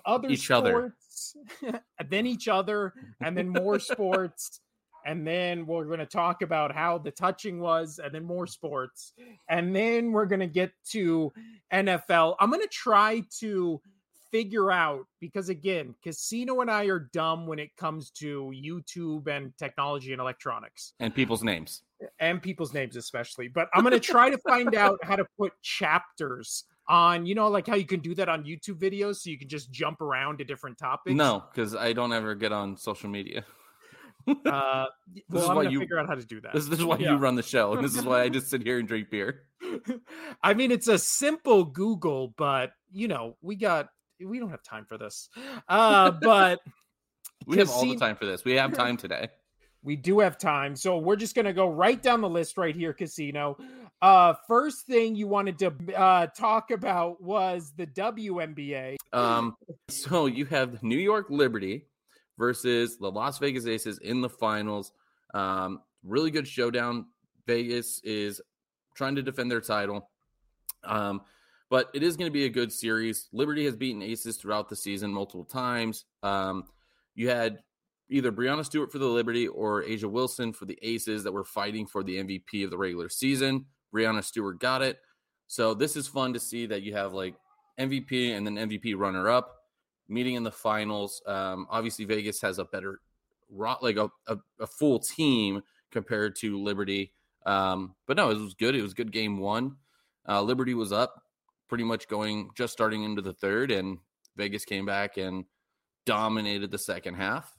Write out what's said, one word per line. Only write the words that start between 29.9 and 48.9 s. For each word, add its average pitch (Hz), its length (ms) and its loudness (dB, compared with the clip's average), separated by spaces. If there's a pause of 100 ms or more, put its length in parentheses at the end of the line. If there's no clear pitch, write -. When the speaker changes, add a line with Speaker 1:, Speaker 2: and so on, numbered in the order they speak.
Speaker 1:
around 143 380 -2
to 143 60 -8
different 131 340 -12
topics. 131 360 -2
Speaker 2:
No, 131 300 4 (100)
'cause 110 220 -2
I 117 160 0
don't 120 220 0
ever 110 200 -2
get 104 180 -2
on 101 260 -4
social 101 320 -8
media. 101 400 -8
<laughs> - 40 -20 (720)
Speaker 1:
Uh, 135 600 0 (260)
Speaker 2:
This 185 160 -20
Speaker 1:
well, 175 140 0
Speaker 2:
is 170 80 2
Speaker 1:
I'm 180 60 4
Speaker 2:
why 151 80 4
Speaker 1:
gonna 135 80 0
Speaker 2:
you, 143 80 2
Speaker 1:
figure 170 180 -2
out 151 80 0
how 160 80 -2
to 123 100 -6
do 110 160 -14
that. 113 140 -8
Speaker 2:
this 151 120 0
is 165 160 -2
why 165 140 2
Speaker 1:
Yeah. 151 160 2
Speaker 2:
you 147 60 4
run 131 160 4
the 120 80 2
show, 110 320 2
and 127 100 0
this 135 100 0
is 123 120 -2
why 123 160 6
I 123 80 4
just 131 180 -2
sit 127 140 -2
here 123 160 0
and 113 100 -2
drink 107 220 -4
beer. 110 320 -4 (180)
Speaker 1:
<laughs> 311 840 -10
I 196 120 6
mean, 247 160 2
it's 233 180 0
a 208 100 8
simple 277 640 4
Google, 156 640 -2 (100)
but, 135 340 0 (180)
you 196 160 -6
know, 120 360 -4
we 190 120 -8
got, 185 360 0 (340)
we 220 140 -8
don't 240 100 -8
have 151 140 -12
time 110 240 -14
for 110 100 -12
this. 104 320 -12 (400)
Uh, 202 420 8
Speaker 2:
<laughs> 165 120 -4
Speaker 1:
but 196 380 8 (840)
Speaker 2:
We 165 120 4
have 196 100 8
all 123 120 2
the 127 80 4
Speaker 1:
Casino 127 100 -2
Speaker 2:
time 110 180 0
for - 80 -8
this. 95 220 -4
We 127 80 4
have 135 180 4
time 123 240 0